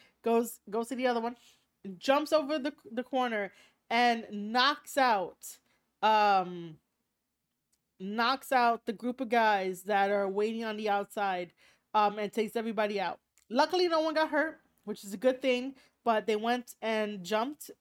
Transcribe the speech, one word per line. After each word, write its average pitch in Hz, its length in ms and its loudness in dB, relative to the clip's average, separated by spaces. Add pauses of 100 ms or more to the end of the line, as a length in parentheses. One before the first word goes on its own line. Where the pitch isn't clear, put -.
(220)
goes, 233 380 0 (100)
goes 226 180 -4
to 269 60 -6
the 247 120 -2
other 240 140 0
one, 240 160 -6 (640)
jumps 285 340 2
over 302 260 2
the, 285 140 -4 (180)
the 233 120 -6
corner 233 500 -2 (380)
and 233 400 2
knocks 226 680 -2
out, 226 600 0 (440)
um, 185 760 2 (1200)
knocks 226 540 -2
out 233 340 2
the 240 60 -4
group 240 280 -6
of 254 80 -6
guys 202 540 2
that 196 280 2
are 202 180 2
waiting 220 360 -2
on 214 120 -6
the 214 120 -4
outside, 196 640 -2 (420)
um, 208 240 2
and 202 140 -4
takes 208 240 -2
everybody 214 440 -2
out. 175 200 -6 (300)
Luckily, 311 380 2
no 330 120 2
one 311 140 0
got 311 160 2
hurt, 311 300 -2 (240)
which 208 200 -10
is 196 80 -12
a - 60 -8
good 254 240 2
thing, 262 320 0 (300)
but 220 220 2
they 214 100 2
went 233 440 -2
and 214 420 -4
jumped. 214 480 -4 (100)